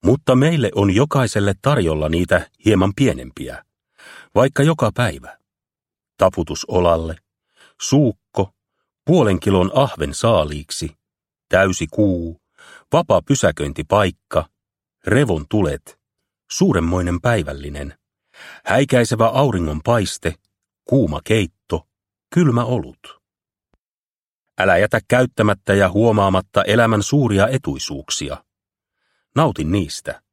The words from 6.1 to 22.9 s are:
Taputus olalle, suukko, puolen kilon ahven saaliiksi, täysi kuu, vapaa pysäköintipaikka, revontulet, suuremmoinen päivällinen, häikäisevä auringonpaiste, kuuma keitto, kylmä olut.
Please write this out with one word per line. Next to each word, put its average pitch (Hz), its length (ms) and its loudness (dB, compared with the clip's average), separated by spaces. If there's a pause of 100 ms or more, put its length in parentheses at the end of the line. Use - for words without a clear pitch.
Taputus 87 480 0
olalle, 82 520 0 (640)
suukko, - 720 -2 (500)
puolen 117 360 2
kilon 95 340 2
ahven 80 400 -2
saaliiksi, 76 800 -2 (520)
täysi 92 420 0
kuu, 87 500 -2 (520)
vapaa 139 300 2
pysäköintipaikka, 82 1300 -2 (560)
revontulet, 95 960 -2 (500)
suuremmoinen 90 680 0
päivällinen, 73 800 -6 (680)
häikäisevä 120 600 2
auringonpaiste, 101 1080 -2 (500)
kuuma 90 400 0
keitto, - 640 -4 (460)
kylmä 127 300 2
olut. - 580 -8 (1400)